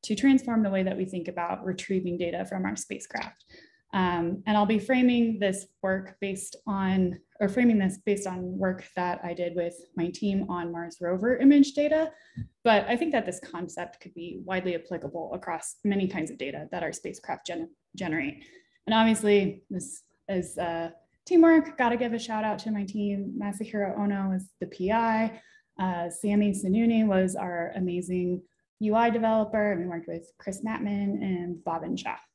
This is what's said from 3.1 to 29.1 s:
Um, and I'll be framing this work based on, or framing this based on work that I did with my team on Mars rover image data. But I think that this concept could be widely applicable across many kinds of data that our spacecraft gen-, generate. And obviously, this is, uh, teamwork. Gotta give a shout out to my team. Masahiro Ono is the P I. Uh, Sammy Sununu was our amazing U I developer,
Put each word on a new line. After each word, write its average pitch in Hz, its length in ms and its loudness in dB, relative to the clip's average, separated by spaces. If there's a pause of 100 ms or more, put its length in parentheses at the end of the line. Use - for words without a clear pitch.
Um, 175 520 0
and 208 120 2
I'll 208 80 4
be 214 140 2
framing 240 600 2
this 196 260 0 (160)
work 190 380 -4
based 190 380 -8 (100)
on, 190 500 0 (220)
or 202 80 2
framing 226 320 4
this 190 260 2
based 196 220 0
on 180 300 -6
work 185 260 -2 (140)
that 180 260 -2
I 175 100 -6
did 175 220 -4
with 170 200 -2 (200)
my 175 140 0
team 190 400 -2
on 170 240 -4
Mars 170 260 -10
rover 185 380 0
image 277 340 8
data. 311 400 2 (540)
But 214 240 6
I 240 80 2
think 320 160 0
that 226 120 0
this 185 140 -6
concept - 640 -12
could 185 120 -20
be 170 300 -12
widely 185 320 -2
applicable 165 580 -8
across 175 520 -8
many 196 200 2
kinds 160 240 -4
of 143 80 -14
data 147 340 -8
that 175 120 -6
our 156 80 -4
spacecraft - 560 -10
gen-, 330 220 -8 (260)
generate. 156 480 -4 (440)
And 220 60 2
obviously, 214 760 4
this - 340 -10 (240)
is, 180 300 -4
uh, 165 320 -4 (360)
teamwork. 330 520 8
Gotta 240 180 2
give 233 160 0
a 226 80 -2
shout 220 240 -4
out 208 160 -2
to 220 120 -6
my 202 120 -2
team. 202 580 -4
Masahiro 202 560 -4
Ono 196 360 0
is 185 160 -4 (100)
the 180 80 -6
P 185 240 -4
I. 226 500 0 (380)
Uh, 175 300 -2
Sammy 208 420 2
Sununu 220 560 2
was 190 300 2
our 175 400 -4
amazing 180 640 -2 (400)
U 214 140 2
I 233 140 4
developer, 220 640 2